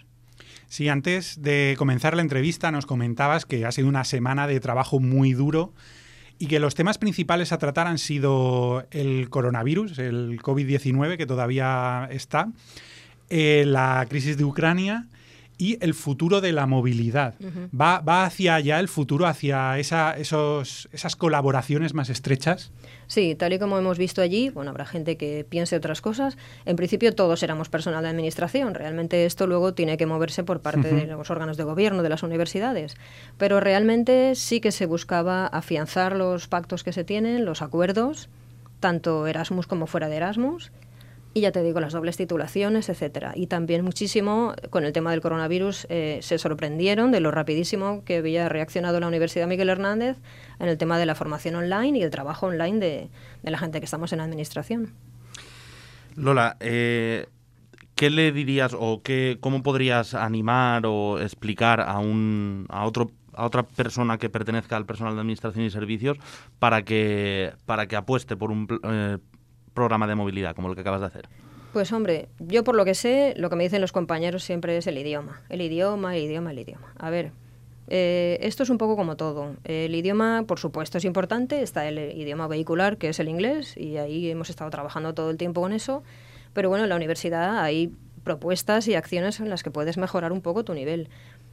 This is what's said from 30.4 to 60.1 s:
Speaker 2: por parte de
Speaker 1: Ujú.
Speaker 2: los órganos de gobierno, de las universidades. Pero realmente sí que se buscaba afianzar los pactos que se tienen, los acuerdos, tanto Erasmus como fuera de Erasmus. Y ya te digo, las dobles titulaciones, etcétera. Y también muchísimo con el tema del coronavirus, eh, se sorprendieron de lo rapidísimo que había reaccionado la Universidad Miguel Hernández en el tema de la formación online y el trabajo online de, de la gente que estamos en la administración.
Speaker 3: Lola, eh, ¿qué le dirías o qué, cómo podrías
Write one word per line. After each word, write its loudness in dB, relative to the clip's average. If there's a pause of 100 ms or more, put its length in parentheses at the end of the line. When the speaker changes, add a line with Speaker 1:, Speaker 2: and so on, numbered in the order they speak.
Speaker 2:
por -2
parte 2
de 2
Speaker 1:
Ujú. -8
Speaker 2:
los -8
órganos -4
de -2
gobierno, 2
de 2
las 0
universidades. -2 (440)
Pero 4
realmente 6
sí 0
que 2
se -2
buscaba 0
afianzar 0
los 0
pactos -4
que -4
se -2
tienen, 0
los -4
acuerdos, 0 (500)
tanto 0
Erasmus -2
como -4
fuera -2
de -4
Erasmus. -2 (640)
Y 2
ya 6
te 0
digo, 2
las -2
dobles -4
titulaciones, 0
etcétera. -6
Y -2
también 0
muchísimo 0 (180)
con 2
el 0
tema 0
del 0
coronavirus, 0
eh, -2
se 0
sorprendieron 2
de 4
lo 4
rapidísimo 0
que 0
había 0
reaccionado -2
la 0
Universidad 0
Miguel 2
Hernández 0 (400)
en -4
el 0
tema 0
de 2
la 2
formación -6
online 0
y 0
el 2
trabajo -4
online 0
de, -2 (340)
de -4
la -2
gente -4
que -8
estamos -6
en -2
la -4
administración. -6 (1200)
Speaker 3:
Lola, 4
eh, 0 (680)
¿qué 4
le 4
dirías 0
o -2
qué, 0
cómo 0
podrías 2